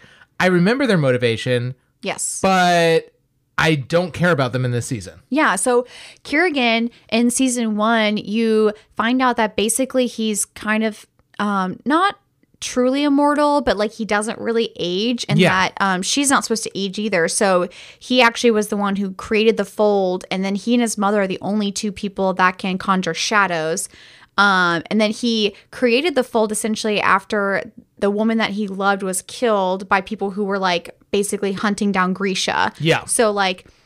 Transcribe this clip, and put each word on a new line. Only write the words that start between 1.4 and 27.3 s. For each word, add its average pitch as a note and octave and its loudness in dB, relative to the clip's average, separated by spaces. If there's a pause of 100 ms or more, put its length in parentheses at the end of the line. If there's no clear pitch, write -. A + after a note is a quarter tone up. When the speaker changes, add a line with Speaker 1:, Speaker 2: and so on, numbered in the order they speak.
Speaker 2:
Yes. - -6
Speaker 1:
but F3 2 (460)
I D#3+ 2
don't E3 -2
care F3 2
about C3+ 0
them B2+ -2
in B2 -2
this A#2+ -4
season." F#2 -8 (140)
Speaker 2:
Yeah. B3+ 0
So B3 0 (360)
Kiernan B3 0 (200)
in A#3+ 2
season A#3+ 0
one, G#3+ 2
you G#3+ 0 (240)
find A#3+ 0
out B3 2
that G#3+ 0
basically B3 0
he's A3 -4
kind G#3+ -4
of, G#3+ -6 (340)
um, G3 -2
not E4+ 0 (460)
truly B3+ 0
immortal, D4 2
but, G#3 0
like, G#3+ -2
he A3+ -8
doesn't G#3+ -2
really A3+ -2
age, G3+ -2
and D#3 2
Speaker 1:
Yeah. F3 6
Speaker 2:
that, F#3 0
um, F#3+ 0
she's C#4 -2
not C4 2
supposed A3 -4
to - -10
age G3 -6
either. G3+ 0
So F#3+ 2 (280)
he B3+ 2
actually A#3 4
was G#3+ 2
the G#3+ -4
one G3+ -2
who F#3+ -4
created A3 0
the G3+ 0
fold, G3 0
and F#3+ -2
then G3 -2
he A#3 -2
and B3 4
his A3+ -2
mother G#3 0
are F#3+ 0
the F#3 -4
only G3+ -2
two G#3 -6
people F#3+ -4
that F#3 2
can F#3 -4
conjure F#3 -2
shadows. F3 0 (480)
Um, F#3 2
and G#3 0
then G#3+ 2
he A3 -2 (160)
created C4+ 0
the C4+ 2
fold A3 0
essentially G#3+ -4
after G3 0 (260)